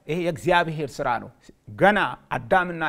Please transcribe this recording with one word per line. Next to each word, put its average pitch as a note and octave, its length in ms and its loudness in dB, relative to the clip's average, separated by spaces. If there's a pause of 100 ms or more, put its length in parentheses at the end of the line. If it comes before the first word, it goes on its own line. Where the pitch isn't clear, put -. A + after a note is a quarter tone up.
ይሄ D#3 160 -4
የእግዚአብሔር D#3+ 680 0
ስራ C#3 180 -6 (100)
ነው። G2+ 120 -14 (400)
ገና F#3 300 4 (320)
አዳምና E3 580 0